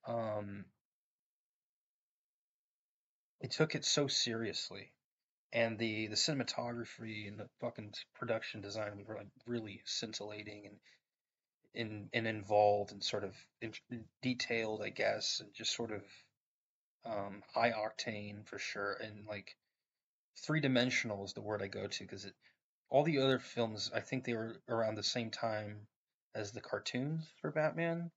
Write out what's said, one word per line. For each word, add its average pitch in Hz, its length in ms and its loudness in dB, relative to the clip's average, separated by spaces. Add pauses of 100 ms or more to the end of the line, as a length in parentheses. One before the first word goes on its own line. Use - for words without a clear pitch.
Um, 107 600 -2 (2750)
it - 120 -4
took - 240 4
it - 100 -2
so 143 220 4
seriously. 113 840 -2 (640)
And 113 260 4
the, 110 280 0
the 107 80 -4
cinematography 120 1120 -2
and 101 120 -10
the 104 80 -8 (140)
fucking 107 320 -6 (220)
production 113 460 -2
design 101 460 -6
were, 110 80 -8
like, 104 120 -10 (200)
really 110 380 -4
scintillating 104 800 -6
and, 101 140 -16 (960)
and, 107 380 -4
and 113 140 4
involved 104 640 6
and 101 100 -10
sort 101 220 0
of 98 100 -6 (280)
in-, 113 420 -8 (180)
detailed, 117 600 0
I 104 60 -2
guess, 107 500 0
and 107 140 -16
just - 200 -2
sort 113 200 -2
of, 98 100 -4 (1000)
um, 101 360 -4 (120)
high 117 180 6
octane 104 760 -4
for - 120 -8
sure. 101 440 -2
And, 104 240 -10
like, 104 300 -8 (920)
three-dimensional 127 760 4
is 98 100 -6
the - 80 -8
word 104 200 0
I 101 60 -2
go 101 180 -4
to, 101 220 -6
'cause 98 180 -10
it, 98 80 -12 (560)
all 139 140 8
the 151 160 4
other 135 180 8
films, 110 560 0
I 117 60 2
think 123 240 -2
they 120 100 0
were 113 220 -2 (120)
around 113 280 4
the 101 80 -4
same 113 260 0
time 107 580 -2 (460)
as 104 180 -4
the 110 100 -8
cartoons 139 600 -2 (160)
for 156 120 -2
Batman. 165 640 2